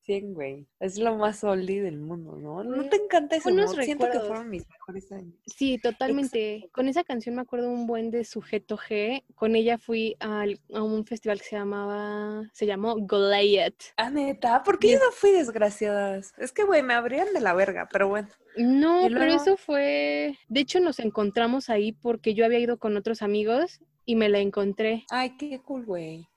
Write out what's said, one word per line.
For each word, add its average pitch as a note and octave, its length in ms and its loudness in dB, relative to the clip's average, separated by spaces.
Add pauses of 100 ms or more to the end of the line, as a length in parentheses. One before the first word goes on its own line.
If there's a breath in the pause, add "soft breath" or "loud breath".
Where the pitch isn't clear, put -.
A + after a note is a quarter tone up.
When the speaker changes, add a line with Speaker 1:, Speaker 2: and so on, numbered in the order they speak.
Speaker 1:
Cien, G3+ 300 -6
güey. C#3 340 -10 (120)
Es F#3+ 180 -6
lo A3+ 180 0
más G#3+ 280 -2
oldie F#3+ 400 0
del D#3+ 160 -6
mundo, D#3 360 -12
¿no? D3+ 280 -10
¿No B3 140 -6
Speaker 2:
Güey, C#4 120 -4
Speaker 1:
te G#4+ 60 4
encanta F4 400 2
ese D#4+ 160 0
Speaker 2:
buenos F#4+ 240 4
Speaker 1:
mood? C#4+ 80 -2
Siento C#4+ 220 0
que A#3+ 80 0
Speaker 2:
recuerdos. A3 160 -2
Speaker 1:
fueron A3+ 200 -8
mis F3 180 -10
mejores - 440 -16
años. F3+ 240 -16 (100)
Speaker 2:
Sí, C4 320 -2
totalmente. B3 800 -2
Speaker 1:
Exacto. - 180 -16
Speaker 2:
Con B3+ 140 0
esa D4+ 160 0
canción A#3+ 320 -4
me B3+ 80 -6
acuerdo B3 260 -4
un A#3+ 160 -4
buen A3+ 240 -4
de A3+ 160 -2
Sujeto G#3+ 540 -8
G. A3 440 -4 (120)
Con A3+ 200 0
ella A3+ 220 2
fui A3 420 -4
al, G#3 400 -4 (140)
a G#3+ 80 -4
un G#3+ 240 -2
festival G#3+ 340 -4
que - 100 -16
se G#3+ 60 -8
llamaba, G#3 960 -6
se - 140 -4
llamó G#3 320 0
Goliath. G3+ 760 2 (200)
Speaker 1:
Ah, A3+ 140 -2
¿neta? C4+ 540 0
¿Por G4 160 2
qué G#4 80 6
Speaker 2:
Y A#4+ 60 10
Speaker 1:
yo C5+ 40 6
Speaker 2:
es C5+ 60 6
Speaker 1:
no B4 80 6
fui, G4+ 220 6
desgraciadas? G#3 1040 0
Es - 120 -6
que, G#4+ 120 0
güey, F#4 180 6
me B3 140 2
abrían C4 360 0
de F4 80 0
la F#3+ 140 2
verga, F#3 380 2
pero G3 180 2
bueno. G#3 200 -4 (280)
Speaker 2:
No, C#4+ 440 4
Speaker 1:
Y F#4 120 4
Speaker 2:
pero A#3+ 120 2
Speaker 1:
luego D#4+ 100 4
Speaker 2:
eso D4 200 4
fue, C#4+ 800 -2 (140)
de A#3+ 120 0
hecho, D#4+ 180 0
nos E4+ 180 2
encontramos A#3 720 0
ahí G#3+ 220 0
porque A3+ 420 -2
yo A3 100 2
había A#3+ 140 4
ido A#3+ 220 0
con G#3 180 -2
otros G#3+ 240 -4
amigos G#3+ 580 0 (240)
y A#3 120 0
me G#3+ 140 4
la G3+ 100 4
encontré. G3+ 720 -2
Speaker 1:
Ay, B3+ 260 -4
qué C#4+ 240 -10
cool, C4 240 -10
güey. E3 520 -8